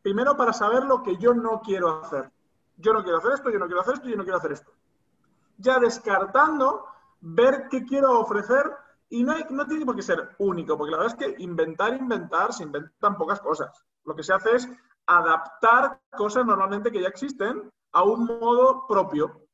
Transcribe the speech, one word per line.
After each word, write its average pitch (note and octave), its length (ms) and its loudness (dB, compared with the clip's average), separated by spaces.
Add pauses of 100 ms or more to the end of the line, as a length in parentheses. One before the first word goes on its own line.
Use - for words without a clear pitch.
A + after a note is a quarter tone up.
primero A#3+ 340 2
para A#3 180 2
saber A#3 320 0
lo C4 180 2
que F3+ 140 -2
yo A#3+ 160 4
no A3+ 280 -2
quiero F3 400 -2
hacer. C#3 300 -8 (460)
Yo G#3+ 160 2
no G#3+ 100 0
quiero E3+ 160 0
hacer B3 140 2
esto, C4+ 160 -4
yo G#3 100 -2
no F3+ 60 -2
quiero F3 160 -2
hacer B3+ 140 -2
esto, C4+ 120 -12
yo A3 100 -4
no F#3+ 60 -6
quiero F#3 140 -4
hacer D3+ 160 -4
esto. - 180 -16 (840)
Ya B3 220 2
descartando, B3 1040 2 (340)
ver A#3+ 500 2
qué C4 160 -4
quiero C4+ 340 4
ofrecer A3+ 520 0 (380)
y A#3+ 140 -2
no D4 100 0
hay, D#4 160 -4
no C#4 180 -4
tiene D#4 180 -4
por A#3 100 -2
qué F#3+ 60 -8
ser E3+ 380 -4
único, E3+ 380 -2
porque D3 140 -6
la D#3 60 -4
verdad A#3 220 -2
es C4+ 80 -4
que F#3 160 -8
inventar, E3+ 500 -2
inventar, A3 600 -4
se A3 100 -12
inventan D#3 540 -6
pocas F#3+ 220 -4
cosas. - 460 -6 (200)
Lo D3+ 100 -10
que D#3 80 -12
se F3+ 100 0
hace A3 220 2
es B3 140 -4 (360)
adaptar F3 920 2 (120)
cosas G#3+ 340 0
normalmente G3+ 460 0
que G3 100 -4
ya F#3 80 -2
existen C4 600 -6 (200)
a F3 120 4
un A3+ 220 2
modo A#3+ 600 2
propio. E3 680 -2